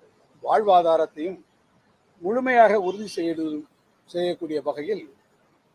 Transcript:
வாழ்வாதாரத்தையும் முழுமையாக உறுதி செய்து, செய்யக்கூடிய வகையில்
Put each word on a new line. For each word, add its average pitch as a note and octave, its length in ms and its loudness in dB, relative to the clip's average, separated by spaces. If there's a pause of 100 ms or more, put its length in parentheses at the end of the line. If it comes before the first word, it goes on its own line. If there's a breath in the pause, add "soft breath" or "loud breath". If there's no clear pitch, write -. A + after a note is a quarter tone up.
(420)
வாழ்வாதாரத்தையும் E3+ 960 2 (800)
முழுமையாக A3+ 640 4
உறுதி F#3+ 260 -6
செய்து, D#3+ 580 -6 (420)
செய்யக்கூடிய E3+ 540 -6
வகையில் D3 540 -8 (600)